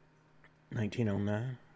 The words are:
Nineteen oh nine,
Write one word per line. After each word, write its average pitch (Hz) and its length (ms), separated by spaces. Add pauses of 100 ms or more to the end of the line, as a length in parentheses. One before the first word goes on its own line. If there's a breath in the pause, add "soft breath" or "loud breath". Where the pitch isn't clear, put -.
(720)
Nineteen 110 360
oh 101 100
nine, 107 400 (180)